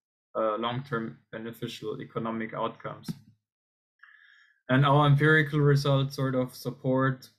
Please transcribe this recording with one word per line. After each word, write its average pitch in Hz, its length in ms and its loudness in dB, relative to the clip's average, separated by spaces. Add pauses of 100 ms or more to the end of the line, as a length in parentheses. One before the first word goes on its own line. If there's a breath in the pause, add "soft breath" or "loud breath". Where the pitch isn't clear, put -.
(360)
uh, 110 220 -2
long-term 117 600 -6 (140)
beneficial 113 720 -10
economic 113 520 -6
outcomes. 107 560 -8 (1600 soft breath)
And 135 180 4
our 143 220 4
empirical 151 540 4
results 139 560 2
sort 131 180 -2
of 127 180 -2
support 131 840 -2